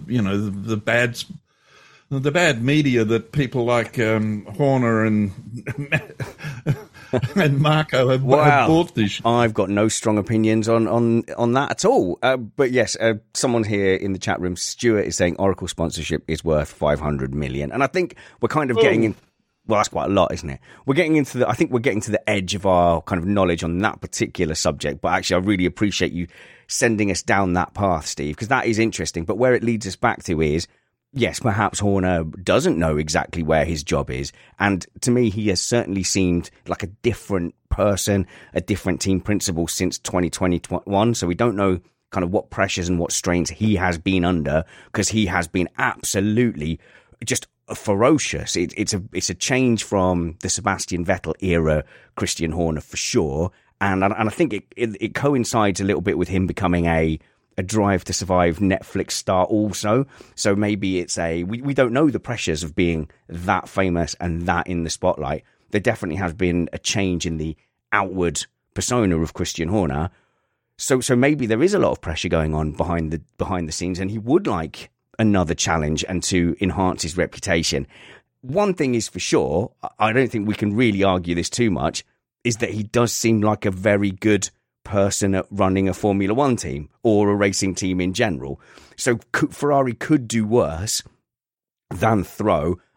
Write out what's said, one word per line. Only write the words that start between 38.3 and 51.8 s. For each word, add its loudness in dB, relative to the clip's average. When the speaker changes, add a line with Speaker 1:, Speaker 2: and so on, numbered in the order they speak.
Speaker 2:
a -2
different -2
team 0
principal -2
since -4
twenty 0
twenty-one. 0
So -4
we 0
don't 0
know 0
kind -2
of -2
what -2
pressures -2
and 0
what -2
strains 0
he 0
has 0
been 0
under, 0
'cause 0
he 2
has 0
been -2
absolutely -2
just -4
ferocious. 0
It, -2
it's -2
a, -2
it's -4
a -6
change 2
from 0
the -4
Sebastian -4
Vettel -2
era 2